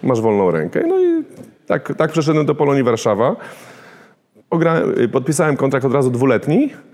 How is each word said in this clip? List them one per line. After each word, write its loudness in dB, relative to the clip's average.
Masz 2
wolną 2
rękę". -2
No 0
i 0
tak, -4
tak 0
przeszedłem 0
do 0
Polonii 0
Warszawa. 0
Pogra-, 0
podpisałem 0
kontrakt 0
od 0
razu 2
dwuletni 2